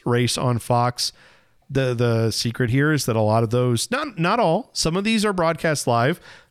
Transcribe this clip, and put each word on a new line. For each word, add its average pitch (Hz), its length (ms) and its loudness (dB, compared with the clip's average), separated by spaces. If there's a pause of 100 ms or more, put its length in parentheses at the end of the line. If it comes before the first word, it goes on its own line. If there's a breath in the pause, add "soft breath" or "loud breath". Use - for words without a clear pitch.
race 120 320 2
on 123 220 0
Fox, 120 520 0 (580 soft breath)
the, 135 240 0
the 113 380 0
secret 117 380 -2
here 139 240 2
is 143 120 -2
that 113 100 0
a 113 60 0
lot 110 220 2
of 113 60 -2
those, 123 420 0
not, 269 280 -6
not 180 200 2
all, 190 340 0
some 160 220 -2
of 196 80 -2
these 220 220 0
are 214 80 0
broadcast 165 540 -2
live. 123 320 2 (320 loud breath)